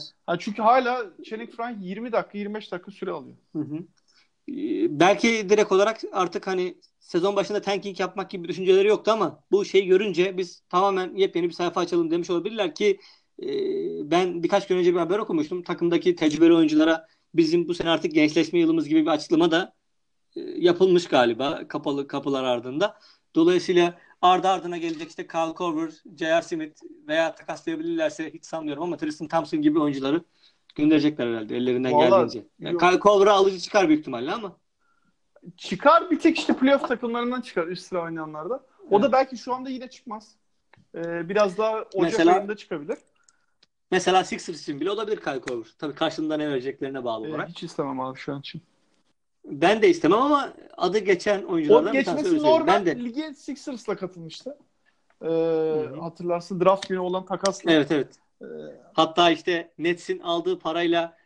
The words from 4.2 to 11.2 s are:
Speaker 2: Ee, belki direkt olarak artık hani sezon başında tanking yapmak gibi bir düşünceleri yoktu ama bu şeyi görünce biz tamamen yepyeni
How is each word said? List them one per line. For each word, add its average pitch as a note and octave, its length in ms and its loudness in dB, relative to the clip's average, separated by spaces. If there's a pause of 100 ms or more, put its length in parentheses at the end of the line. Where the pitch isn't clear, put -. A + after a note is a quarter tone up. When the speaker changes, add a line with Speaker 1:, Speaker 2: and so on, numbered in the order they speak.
Speaker 2:
Ee, - 500 -2
belki G3+ 500 2
direkt G3+ 220 4
olarak G#3 300 2 (100)
artık F#3 360 -4
hani F#3 300 -4 (220)
sezon F#3+ 360 -2
başında G3+ 260 -2
tanking G3 380 -4
yapmak F#3 300 -6
gibi F3+ 140 -10
bir E3+ 60 -8
düşünceleri F#3 380 4
yoktu G#3 240 2
ama G3+ 400 -2
bu G3 140 4
şeyi G3 200 4
görünce F#3 520 2
biz - 320 -8
tamamen F#3 460 0
yepyeni F#3 340 0